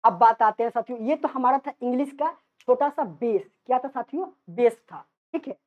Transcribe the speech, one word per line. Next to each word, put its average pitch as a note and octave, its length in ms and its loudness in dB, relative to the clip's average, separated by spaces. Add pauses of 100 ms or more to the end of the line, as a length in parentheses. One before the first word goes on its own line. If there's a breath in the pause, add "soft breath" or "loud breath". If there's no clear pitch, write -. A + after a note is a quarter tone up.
अब A3+ 100 6
बात A3+ 280 4
आते G#3+ 220 2
हैं - 60 0
साथियों, A#3 300 -6
ये B3 160 0
तो D4+ 120 -4
हमारा C4 300 0
था C#4 140 -6 (100)
English B3+ 320 -2
का D4+ 180 -4 (280)
छोटा B3+ 300 0
सा D4 140 -4
base। G3+ 380 -2 (240)
क्या - 140 0
था C4 80 -8
साथियों? C#4 400 -8 (220)
Base A3+ 340 2
था, - 220 -20 (280)
ठीक D#4 140 -8
है। - 200 -12